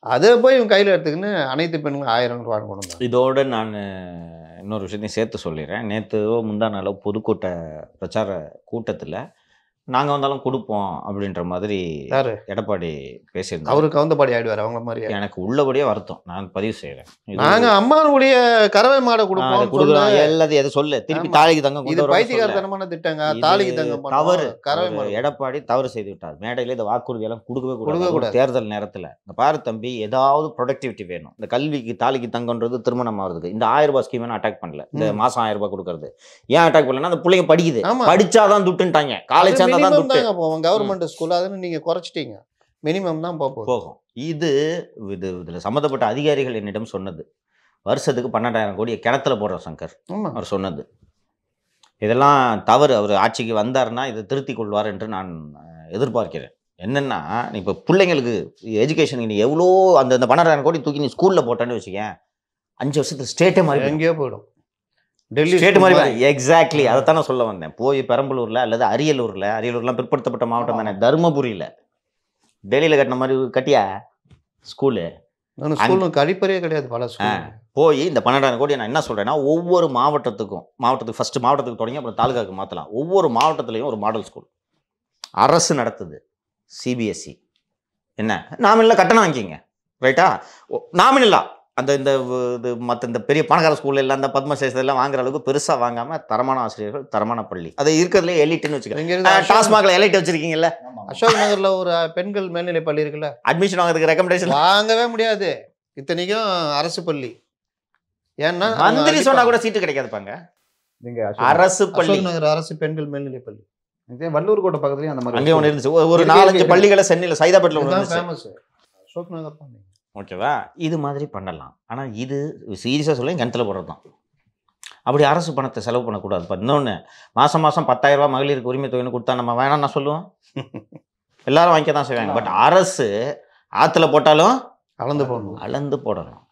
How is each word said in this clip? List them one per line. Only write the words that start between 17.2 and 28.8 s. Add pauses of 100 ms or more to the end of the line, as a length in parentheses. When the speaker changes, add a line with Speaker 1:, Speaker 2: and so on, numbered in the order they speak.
Speaker 2:
இது
Speaker 1:
நாங்க
அம்மானுடைய (340)
கறவை
மாடை
Speaker 2:
ஆ,
Speaker 1:
கொடுப்போம்
Speaker 2:
அதை
கொடுக்குறோம்.
Speaker 1:
சொன்ன
Speaker 2:
எல்லாத்தையும்
எதை
சொல்லு,
திருப்பி
Speaker 1:
ஆமா.
Speaker 2:
தாலிக்கு
தங்கம்
கொண்டு
Speaker 1:
இது
Speaker 2:
வரோம்னு
Speaker 1:
பைத்தியக்காரத்தனமான
Speaker 2:
சொல்லு.
Speaker 1:
திட்டங்க.
Speaker 2:
இது
Speaker 1:
தாலிக்கு
தங்கம்
பண்ணுவோம்,
Speaker 2:
தவறு.
Speaker 1:
கறவை
Speaker 2:
அவரு
Speaker 1:
மாடு.
Speaker 2:
எடப்பாடி
தவறு
செய்து
விட்டார்.
மேடையில
இந்த
வாக்குறுதி
எல்லாம்
கொடுக்கவே
கூடாது.
Speaker 1:
கொடுக்கவே
Speaker 2:
அதுவும்
Speaker 1:
கூடாது.
Speaker 2:
தேர்தல்